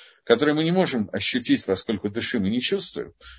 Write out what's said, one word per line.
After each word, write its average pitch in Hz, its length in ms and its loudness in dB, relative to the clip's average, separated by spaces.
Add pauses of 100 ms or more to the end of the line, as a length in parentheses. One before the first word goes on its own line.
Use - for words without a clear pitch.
(240)
которую 143 320 4
мы 156 80 0
не 165 80 2
можем 156 420 2
ощутить, 120 520 0
поскольку 101 440 -2
души 110 300 -4
мы 95 100 0
не 117 100 0
чувствуем, - 540 -4 (260)